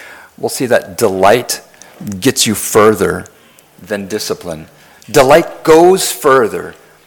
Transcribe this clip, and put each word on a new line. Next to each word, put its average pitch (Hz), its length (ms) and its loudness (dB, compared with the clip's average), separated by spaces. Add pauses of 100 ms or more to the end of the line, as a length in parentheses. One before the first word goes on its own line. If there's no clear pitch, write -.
(380)
We'll - 100 -6
see 131 180 -6
that 104 300 -2
delight 101 640 0 (580)
gets - 280 -2
you 110 80 -2
further 95 720 0 (540)
than 101 280 -10
discipline. 87 580 -10 (440)
Delight 139 520 2
goes 175 480 4
further 95 640 -2 (320)